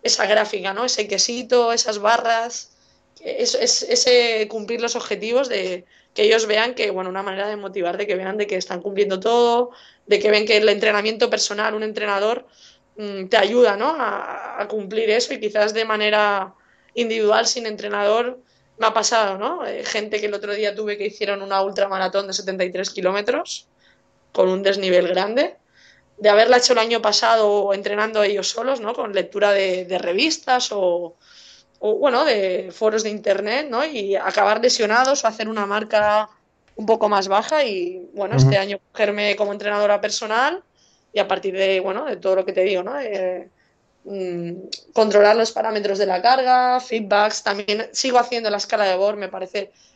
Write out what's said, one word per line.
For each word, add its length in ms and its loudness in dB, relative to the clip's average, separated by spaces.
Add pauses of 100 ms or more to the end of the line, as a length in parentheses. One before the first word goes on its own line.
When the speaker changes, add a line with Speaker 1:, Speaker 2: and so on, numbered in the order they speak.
Speaker 1:
esa 240 0
gráfica, 460 0
¿no? 140 -4
Ese 200 -2
quesito, 680 0
esas 240 -2
barras, 720 0 (500)
es, 340 -2
es, 280 0
ese 680 2
cumplir 320 -6
los 160 -2
objetivos 520 -2
de 360 -4 (300)
que 80 0
ellos 240 4
vean 280 0
que, 160 -2
bueno, 200 -6
una 120 -6
manera 260 -6
de 80 -6
motivar, 420 -6
de 80 -4
que 100 -2
vean 220 -6
de 80 -2
que 100 -4
están 240 -6
cumpliendo 400 -2
todo, 500 2 (360)
de 120 2
que 120 2
ven 160 4
que 100 4
el 120 4
entrenamiento 600 2
personal, 460 -2
un 80 -4
entrenador, 640 -2 (500)
mm, 300 -8
te 100 2
ayuda, 400 4
¿no? 140 0
a, 720 -6
a 80 -4
cumplir 420 -2
eso, 240 0
y 40 -10
quizás 360 0
de 100 0
manera 720 0 (400)
individual, 520 2
sin 200 -4
entrenador, 760 -2 (380)
me 80 2
ha 80 2
pasado, 440 0
¿no? 260 -6
Eh, 200 -8
gente 340 -4
que 80 -4
el 80 -4
otro 180 -6
día 220 -2
tuve 220 -6
que 100 -6
hicieron 360 -4
una 200 0
ultramaratón 640 -2
de 60 -10
setenta 320 -4
y 80 -6
tres 180 -6
kilómetros 800 -4 (640)
con 160 2
un 140 0
desnivel 440 2
grande, 480 0 (640)
de 100 4
haberla 280 8
hecho 160 4
el 60 4
año 220 0
pasado 760 2
entrenando 480 0
ellos 260 0
solos, 320 -2
¿no? 140 -4
Con 180 -6
lectura 400 2
de, 320 0
de 140 -4
revistas 760 0
o, 420 0 (640)
o, 160 0
bueno, 280 2
de 480 0
foros 300 0
de 80 -4
internet, 580 -2
¿no? 160 -2
Y 320 -4
acabar 440 2
lesionados 600 2
o 60 2
hacer 200 -6
una 180 -4
marca 640 2 (440)
un 120 -10
poco 220 4
más 200 2
baja 360 2
y, 500 -6
bueno, 220 -2
Speaker 2:
Ujú. 80 6
Speaker 1:
este 140 6
año 220 -4 (100)
cogerme 460 0
como 160 -2
entrenadora 480 0
personal 640 -2 (500)
y 60 -4
a 100 0
partir 280 -2
de, 240 2
bueno, 260 -4
de 100 -4
todo 200 0
lo 80 2
que 80 -6
te 100 2
digo, 200 0
¿no? 180 -6
Eh, 480 -6 (560)
mm, 480 -6 (400)
controlar 420 6
los 160 0
parámetros 480 -2
de 80 2
la 160 0
carga, 560 4
feedbacks, 640 0
también 500 -4
sigo 260 2
haciendo 300 -2
la 100 -2
escala 260 -2
de 120 2
Borg, 200 0
me 120 -8
parece, 440 -8 (240)